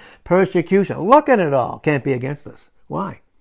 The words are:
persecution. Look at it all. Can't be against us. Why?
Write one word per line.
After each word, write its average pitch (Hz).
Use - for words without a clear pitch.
persecution. 185
Look 285
at 240
it 156
all. 120
Can't 147
be 139
against 131
us. -
Why? 175